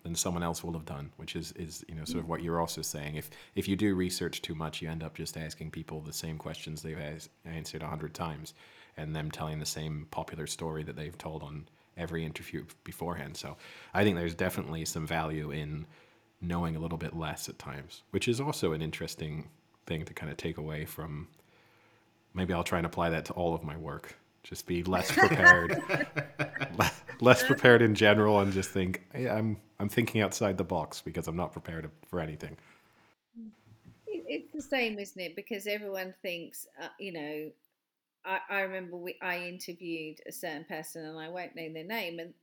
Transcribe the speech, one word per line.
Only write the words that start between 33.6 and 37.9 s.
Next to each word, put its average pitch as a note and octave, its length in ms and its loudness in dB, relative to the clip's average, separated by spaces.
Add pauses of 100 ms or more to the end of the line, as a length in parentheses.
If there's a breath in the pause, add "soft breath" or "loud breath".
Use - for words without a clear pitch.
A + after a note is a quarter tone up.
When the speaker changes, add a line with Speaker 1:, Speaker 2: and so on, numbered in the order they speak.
Speaker 2:
It, - 200 -6
it's D#4+ 260 -6
the D4+ 100 -8
same, A#3 360 0
isn't G3 220 -10
it? F3 160 -8
Because G3+ 300 -8
everyone G3 560 -4
thinks, F3 440 -8 (160)
uh, E3+ 60 -8 (100)
you G3 140 -8
know, D3+ 380 -8 (720)